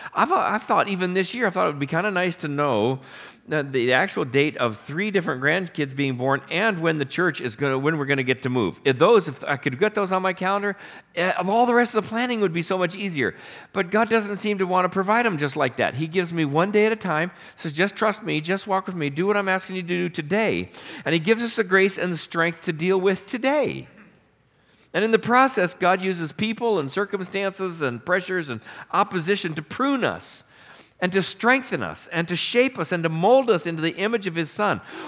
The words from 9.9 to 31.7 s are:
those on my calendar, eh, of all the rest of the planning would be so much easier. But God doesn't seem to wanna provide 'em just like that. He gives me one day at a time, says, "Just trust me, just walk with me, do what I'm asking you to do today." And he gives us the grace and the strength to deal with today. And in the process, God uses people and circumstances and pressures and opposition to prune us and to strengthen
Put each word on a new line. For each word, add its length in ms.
those 180
on 100
my 120
calendar, 420
eh, 160
of 160
all 180
the 80
rest 200
of 100
the 60
planning 320
would 120
be 100
so 140
much 180
easier. 400
But 200
God 180
doesn't 280
seem 200
to 80
wanna 240
provide 360
'em 120
just 180
like 220
that. 180
He 120
gives 260
me 120
one 260
day 140
at 60
a 40
time, 340
says, 160
"Just 240
trust 280
me, 180
just 260
walk 200
with 80
me, 140
do 180
what 100
I'm 120
asking 260
you 80
to 40
do 220
today." 640
And 100
he 60
gives 240
us 120
the 80
grace 340
and 140
the 60
strength 460
to 100
deal 260
with 280
today. 600
And 120
in 80
the 80
process, 540
God 280
uses 300
people 480
and 120
circumstances 880
and 220
pressures 460
and 120
opposition 640
to 60
prune 440
us 400
and 100
to 100
strengthen 640